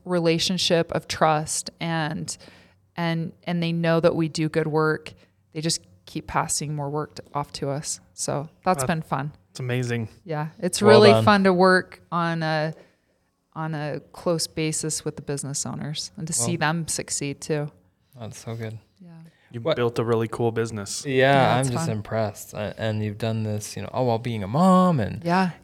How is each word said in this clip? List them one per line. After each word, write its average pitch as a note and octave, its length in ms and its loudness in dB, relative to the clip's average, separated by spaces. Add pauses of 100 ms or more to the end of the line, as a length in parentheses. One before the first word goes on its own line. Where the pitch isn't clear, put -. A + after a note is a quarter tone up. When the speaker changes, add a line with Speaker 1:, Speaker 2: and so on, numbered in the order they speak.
Speaker 1:
relationship E3+ 880 2
of - 160 -4
trust D#3 720 0
and, D#3 580 -4 (600)
and, E3 340 -2 (140)
and F3 180 -2
they E3 80 -2
know E3+ 300 2
that E3 140 4
we D#3+ 120 0
do D#3 200 -2
good D#3 200 0
work, D#3 460 -2 (400)
they D#3 80 -8
just E3 200 -2 (240)
keep - 220 -10
passing - 480 -4
more C#3+ 140 -6
work D3+ 260 -6
t-, - 80 -16 (100)
off C#3+ 200 -6
to C#3+ 160 -6
us. C#3 300 -6 (140)
So C#3 360 -6 (140)
that's F3 200 0
Speaker 2:
That B2+ 40 -2
Speaker 1:
been D#3+ 140 -2
fun. D3 300 -6 (180)
Speaker 2:
It's - 100 -18
amazing. B2 500 -2 (140)
Speaker 1:
Yeah, D#3 260 -6 (100)
it's F3+ 220 -2
Speaker 3:
Well G#3 100 10
Speaker 1:
really G#3+ 200 12
Speaker 3:
done. A3 140 6
Speaker 1:
fun G#3 200 6
to F#3+ 80 6
work F#3 480 4 (100)
on E3 320 0
a, D#3+ 300 0 (800)
on D#3+ 220 -6
a D3 240 -6 (140)
close E3 340 -2
basis D#3 560 -4
with D3+ 140 -6
the - 40 -12
business C#3+ 440 -6
owners C#3 500 -8
and D#3+ 100 -10
to D#3+ 60 -8
see E3+ 200 -2
Speaker 3:
Well E3+ 80 -2
Speaker 1:
them D#3+ 280 0
succeed - 540 -6
too. D3 280 -4 (480)
Speaker 3:
That's A2+ 220 -14
so A2+ 160 -10
good. A2 220 -10 (240)
Speaker 1:
Yeah. F3 80 -20 (420)
Speaker 2:
You A#2+ 80 -10
Speaker 3:
What D3+ 160 0
Speaker 2:
built A#2+ 240 0
a A#2 60 0
really A2+ 240 2
cool A#2 240 0
business. A2+ 520 -4
Speaker 3:
Yeah, C3+ 280 4
Speaker 1:
Yeah, B2 220 6
Speaker 3:
I'm B2 40 2
Speaker 1:
it's C3+ 100 -2
Speaker 3:
just A#2+ 180 -2
Speaker 1:
fun. A2 100 -2
Speaker 3:
impressed. G#2+ 560 -6
Uh, G#2 240 -6
and G#2+ 260 -2
you've G#2 140 -6
done A2 260 -4
this, G#2 320 -6
you G#2 60 -8
know, - 100 -8
all B2+ 140 -2
while A2+ 140 2
being A#2 220 -6
a F#2 60 -6
mom F3+ 540 4
and, F#2+ 200 -4
Speaker 1:
Yeah. F3 280 0 (140)